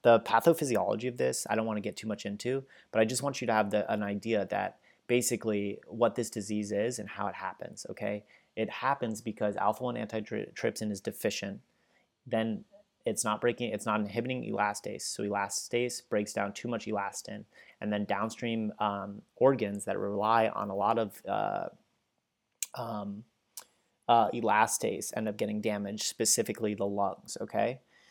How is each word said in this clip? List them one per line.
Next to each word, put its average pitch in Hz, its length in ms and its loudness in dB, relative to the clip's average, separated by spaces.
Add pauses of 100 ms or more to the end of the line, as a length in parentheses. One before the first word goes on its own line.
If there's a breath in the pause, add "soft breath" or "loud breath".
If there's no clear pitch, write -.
the 117 180 10
pathophysiology 113 880 4
of 123 100 -4
this, 127 300 0
I 107 60 0
don't 110 120 2
wanna 107 160 -2
get 101 140 -6
too 110 120 -8
much 107 180 -6
into, 123 380 -2 (260 soft breath)
but 113 100 4
I 113 40 8
just 120 180 0
want 139 180 -2
you 123 60 -4
to 117 60 4
have 107 180 4
the, 104 220 2
an 107 100 0
idea 104 440 0
that 98 320 -4 (280 soft breath)
basically 107 800 0
what 113 280 2
this 117 160 -2
disease 104 420 -4
is 113 260 0
and 101 80 -10
how 101 200 -6
it - 80 -6
happens, - 560 -10
okay? 104 340 -6 (320 soft breath)
It 110 140 -2
happens 123 500 -2
because 104 340 -2
alpha-one 117 420 0
antitrypsin 107 920 -4
is 95 120 -6
deficient. 101 580 -4 (640)
Then 113 380 0 (400)
it's 110 180 0
not 107 160 2
breaking, 120 320 0
it's 104 140 -4
not 107 160 2
inhibiting 120 500 -4
elastase. 104 520 -2
So - 200 -6
elastase 101 840 -2
breaks 107 240 -2
down 101 220 -2
too - 140 -8
much 117 180 -4
elastin, 104 580 -6 (380 loud breath)
and 107 100 -2
then 104 140 0
downstream, 110 720 -2
um, 101 420 -2 (160)
organs 107 480 4
that 101 140 -2
rely 104 500 4
on 101 220 -2
a 95 40 -4
lot 104 240 2
of, 107 280 -4
uh, 50 400 0 (1080)
um, 107 500 -8 (840 soft breath)
uh, 117 220 6
elastase 110 840 2
end 110 140 -2
up 107 80 -4
getting 107 240 -2
damaged, 104 440 -2
specifically 110 680 0
the 101 140 0
lungs, 101 560 -2
okay? 110 380 0 (300 soft breath)